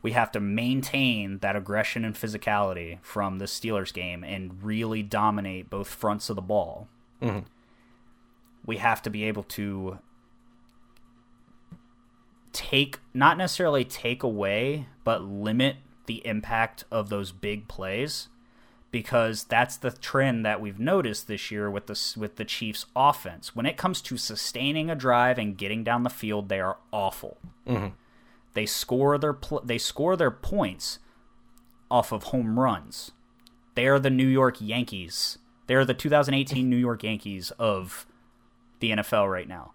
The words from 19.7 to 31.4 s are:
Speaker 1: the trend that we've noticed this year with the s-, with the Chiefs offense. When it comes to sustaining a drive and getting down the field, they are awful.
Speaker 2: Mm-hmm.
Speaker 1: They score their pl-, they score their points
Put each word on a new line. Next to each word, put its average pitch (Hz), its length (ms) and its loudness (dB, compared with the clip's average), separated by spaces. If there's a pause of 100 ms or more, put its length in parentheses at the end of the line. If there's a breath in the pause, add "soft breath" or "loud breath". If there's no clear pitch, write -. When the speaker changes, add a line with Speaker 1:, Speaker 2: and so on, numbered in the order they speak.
Speaker 1:
the 123 140 -4
trend 131 540 0
that 107 160 2
we've 101 200 -8
noticed 139 480 0
this 104 220 -6
year 104 200 -2
with 101 160 -6
the 104 60 -10
s-, - 240 -4
with 107 200 -6
the 110 80 -6
Chiefs - 500 -6
offense. 127 600 0
When 117 120 -2
it 165 100 0
comes 185 260 -2
to 127 140 -8
sustaining 143 760 -2
a 165 60 -2
drive 123 420 4
and 104 180 -2
getting 107 280 -4
down 120 180 2
the 123 80 0
field, 104 380 -4
they 95 120 0
are 95 180 -2 (120)
awful. - 480 -4 (280)
Speaker 2:
Mm-hmm. 107 280 -2 (600 soft breath)
Speaker 1:
They 107 120 -2
score 135 500 2
their 147 160 0
pl-, 139 320 -6
they 120 140 0
score 175 380 0
their 160 140 4
points - 680 -4 (920 soft breath)